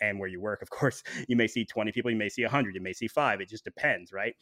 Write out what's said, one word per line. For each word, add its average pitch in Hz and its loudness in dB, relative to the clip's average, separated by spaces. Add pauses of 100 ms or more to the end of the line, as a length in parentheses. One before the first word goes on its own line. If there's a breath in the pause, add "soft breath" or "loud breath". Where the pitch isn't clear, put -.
and 101 0
where 95 -2
you 90 -6
work, 104 -4
of - -16
course, - 0
<laughs> - -6
you 123 6
may 117 8
see 117 0
twenty 107 -2
people, 120 0
you 113 2
may 104 2
see 120 -2
a 113 4
hundred, 113 2
you 95 -6
may 92 -6
see 113 -4
five. 120 2
It 98 -6
just 110 -12
depends, 101 -2
right? 101 -4